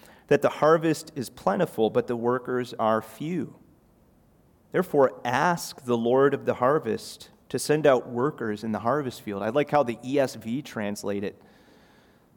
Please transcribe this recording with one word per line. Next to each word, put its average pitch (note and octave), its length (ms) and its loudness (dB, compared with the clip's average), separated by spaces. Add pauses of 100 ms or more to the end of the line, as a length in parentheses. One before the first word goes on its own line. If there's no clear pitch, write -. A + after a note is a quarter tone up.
(260)
that C#3+ 160 4
the B2 80 4
harvest D#3+ 640 2
is B2+ 160 -8
plentiful, E3+ 580 0
but A#2 200 0
the A#2+ 80 -2
workers B2 640 -2
are A2 220 2
few. D3+ 540 -8 (1160)
Therefore, D3+ 520 2
ask D3+ 600 -2
the A#2+ 120 0
Lord C3 380 4
of A#2+ 100 -6
the A#2 100 0
harvest B2 760 -2 (180)
to C3 100 -6
send D3+ 280 2
out B2+ 240 4
workers A#2+ 520 -4
in A2+ 100 -4
the G2+ 80 -4
harvest B2 420 -2
field. G2+ 200 -6
I G#2+ 60 -2
like C#3+ 220 0
how D3 120 4
the A#2+ 220 -2
E C3 140 -2
S C3+ 160 0
V A2+ 260 -6
translate G#2 640 -6
it. F#2+ 160 -8 (960)